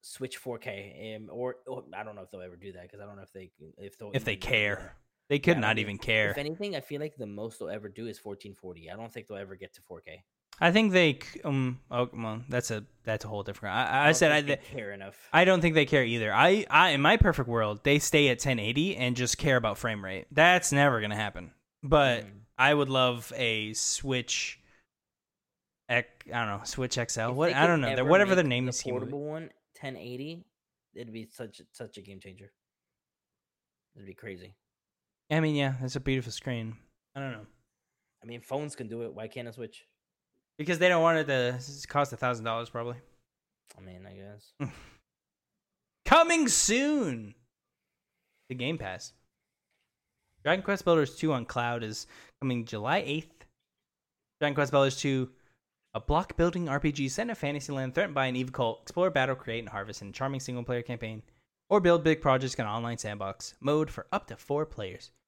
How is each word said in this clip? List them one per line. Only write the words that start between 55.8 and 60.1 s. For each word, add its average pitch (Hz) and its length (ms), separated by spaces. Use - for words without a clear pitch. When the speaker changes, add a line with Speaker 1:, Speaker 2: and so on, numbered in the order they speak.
Speaker 2:
a 113 80
block 160 340
building 175 320
R 143 120
P 151 120
G 139 160
set 165 160
in 240 60
a 220 60
fantasy 143 360
land 131 240
threatened 165 200
by 135 100
an 127 100
evil 127 160
cult. 117 320
Explore, 180 280
battle, 131 240
create, 117 240
and 107 100
harvest 101 320
in 101 80
a - 20